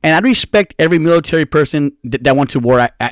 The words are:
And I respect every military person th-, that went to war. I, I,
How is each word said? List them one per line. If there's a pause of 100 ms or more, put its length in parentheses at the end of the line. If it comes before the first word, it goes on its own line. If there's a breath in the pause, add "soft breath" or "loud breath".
And
I
respect
every
military
person (180)
th-,
that
went
to
war.
I, (120)
I,